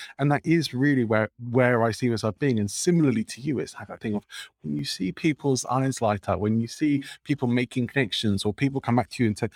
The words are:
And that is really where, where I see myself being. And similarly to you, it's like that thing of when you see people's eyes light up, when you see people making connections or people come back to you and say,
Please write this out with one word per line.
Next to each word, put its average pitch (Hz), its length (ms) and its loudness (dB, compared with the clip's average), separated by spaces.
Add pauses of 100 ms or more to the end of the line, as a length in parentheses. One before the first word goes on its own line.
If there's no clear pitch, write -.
(200)
And 143 100 2
that 143 160 2
is 160 280 2
really 131 320 2
where, 107 240 2 (100)
where 120 420 4
I 117 100 2
see 123 180 -2
myself 110 280 -2
being. 127 220 0
And 101 100 0
similarly 147 540 2
to - 160 -12
you, 131 200 -2
it's - 140 -8
like - 140 -14
that - 140 -14
thing 107 140 -2
of 101 100 -6 (360)
when 151 140 -6
you 143 80 -4
see 92 300 -4
people's 143 540 0
eyes 135 340 -2
light 104 260 2
up, 90 140 0
when 110 180 2
you 113 80 -2
see 143 380 0 (180)
people 135 240 -2
making 123 400 0
connections 107 560 0
or 107 100 0
people 135 280 -2
come 120 160 0
back 117 140 0
to - 120 0
you 113 40 6
and 107 100 -2
say, 113 180 -2